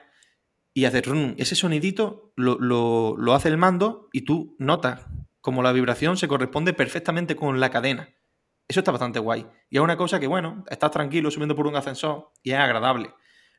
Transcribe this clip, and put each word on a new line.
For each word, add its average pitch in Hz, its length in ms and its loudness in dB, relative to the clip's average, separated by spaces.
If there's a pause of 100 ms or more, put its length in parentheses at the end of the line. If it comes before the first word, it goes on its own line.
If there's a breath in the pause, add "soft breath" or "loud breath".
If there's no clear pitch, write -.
(760 soft breath)
y 127 100 2
hace 123 180 2
rum. 147 360 0
Ese - 160 -2
sonidito 185 800 -2
lo, 127 220 2
lo, 117 580 2
lo 117 180 2
hace 143 140 2
el 156 80 2
mando 185 560 2
y 127 100 -4
tú - 360 -2
notas 131 480 0 (340)
como 127 220 -2
la 127 100 4
vibración 127 440 2
se 180 120 -2
corresponde 143 460 0
perfectamente 170 600 -2
con 135 260 -2
la 131 100 4
cadena. 123 400 -2 (580)
Eso - 120 0
está 185 120 2
bastante 123 260 -2
guay. 113 280 -2 (220 soft breath)
Y 131 100 0
es 143 40 4
una 170 140 2
cosa 175 240 0
que, 143 60 -2
bueno, 180 420 -4
estás - 220 0
tranquilo 151 400 -2
subiendo 151 260 -2
por 143 100 0
un 147 100 -2
ascensor 143 540 -6 (120)
y 127 100 -4
es 135 60 0
agradable. 120 560 2 (440 soft breath)